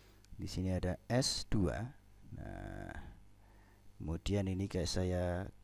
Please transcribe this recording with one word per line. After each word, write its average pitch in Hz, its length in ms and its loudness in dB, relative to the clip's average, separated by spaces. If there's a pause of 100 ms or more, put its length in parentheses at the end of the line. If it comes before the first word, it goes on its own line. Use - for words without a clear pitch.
(400)
di - 80 -4
sini 92 240 0
ada 90 260 2 (140)
S - 340 2
dua. 85 320 4 (600)
Nah, - 560 -8 (1040)
kemudian 95 520 2
ini 92 160 2
kayak 90 240 0
saya 90 360 2 (380)